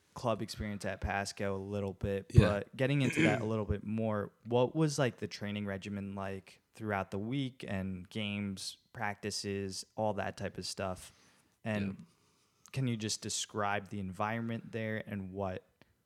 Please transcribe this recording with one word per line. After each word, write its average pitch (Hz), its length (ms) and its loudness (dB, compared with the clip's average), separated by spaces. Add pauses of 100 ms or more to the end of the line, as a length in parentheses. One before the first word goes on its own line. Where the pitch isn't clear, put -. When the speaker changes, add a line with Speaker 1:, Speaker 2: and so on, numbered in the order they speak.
(180)
Speaker 1:
club 113 240 2
experience 104 420 -6
at 95 160 -2
Pasco 98 560 0
a 95 80 -2 (120)
little 98 180 0
bit, 98 400 -2
Speaker 2:
Yeah. 113 140 10
Speaker 1:
but 101 280 0
getting 131 280 4
into - 180 4
that 107 200 6
a 107 40 0
Speaker 2:
<clears throat> 110 60 2
Speaker 1:
little 107 140 2
bit 101 200 0
more, 107 460 0 (140)
what 120 300 4
was, 151 220 4
like, 131 200 4
the 104 100 -4
training 104 400 -4
regimen 98 480 -4
like 98 440 -8 (140)
throughout 101 380 0
the 98 80 -2
week 127 480 -2
and 95 420 -2
games, 101 680 -2 (160)
practices, 101 920 -2 (100)
all 107 200 2
that 98 200 -2
type 95 220 -6
of 92 80 -6
stuff? - 480 -6 (500)
And 104 220 0
Speaker 2:
Yeah. 95 80 -4 (800)
Speaker 1:
can 131 160 0
you 117 100 2
just 107 240 -2
describe 104 680 -2
the 104 100 -6
environment 110 720 -2
there 110 340 -2
and 98 260 -6
what 95 320 -4 (420)